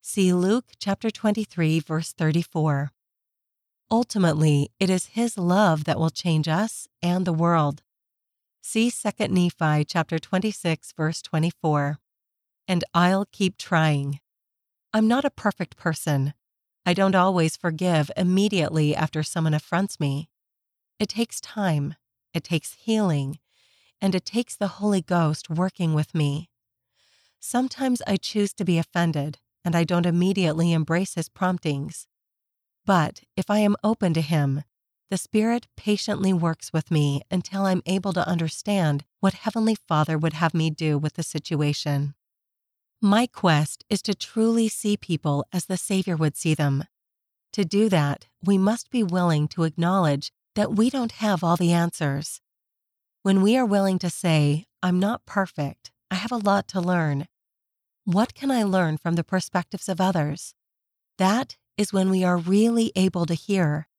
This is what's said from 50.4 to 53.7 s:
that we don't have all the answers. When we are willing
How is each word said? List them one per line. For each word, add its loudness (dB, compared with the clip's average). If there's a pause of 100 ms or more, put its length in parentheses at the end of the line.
that -2
we 2
don't -4
have -2
all 2
the 2
answers. -2 (840)
When 4
we 4
are 2
willing 2